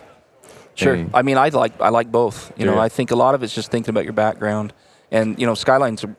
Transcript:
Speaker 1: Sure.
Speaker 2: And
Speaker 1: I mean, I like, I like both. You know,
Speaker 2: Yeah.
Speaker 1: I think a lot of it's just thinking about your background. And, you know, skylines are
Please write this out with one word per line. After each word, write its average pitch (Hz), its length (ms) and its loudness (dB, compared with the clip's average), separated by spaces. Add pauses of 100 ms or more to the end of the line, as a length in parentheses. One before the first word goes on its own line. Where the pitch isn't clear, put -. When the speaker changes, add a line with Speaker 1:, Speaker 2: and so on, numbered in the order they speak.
(760)
Speaker 1:
Sure. 135 180 2
Speaker 2:
And 85 200 -4
Speaker 1:
I 131 80 4
mean, 135 160 2
I 139 120 4
like, 123 300 0
I - 100 2
like 117 200 0
both. 117 480 -2
You 110 80 -2
know, 107 100 2
Speaker 2:
Yeah. 107 60 2
Speaker 1:
I 113 60 2
think 123 220 -4
a 120 60 0
lot 127 180 4
of 131 80 -2
it's 110 120 -6
just - 160 -6
thinking 117 200 -2
about 107 140 0
your 101 100 -8
background. 107 580 -2 (400)
And, 110 260 0
you 120 80 0
know, 117 80 2
skylines 131 480 2
are 104 160 -10